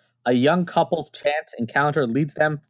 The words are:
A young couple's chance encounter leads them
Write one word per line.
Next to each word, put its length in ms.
A 80
young 320
couple's 460
chance 480
encounter 480
leads 280
them 360